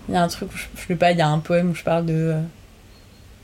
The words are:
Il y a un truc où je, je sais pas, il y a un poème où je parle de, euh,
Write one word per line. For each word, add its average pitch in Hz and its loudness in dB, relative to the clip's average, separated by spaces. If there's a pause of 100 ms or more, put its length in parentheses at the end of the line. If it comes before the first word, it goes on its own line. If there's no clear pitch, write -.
Il - 0
y - 2
a 175 4
un 170 4
truc 190 -8
où - -14
je, - -8 (120)
je - -14
sais 180 -2
pas, 175 4
il 170 2
y - 4
a 156 4
un 151 2
poème 175 2
où 165 0
je - -12
parle 170 0
de, 160 0
euh, 160 0 (1040)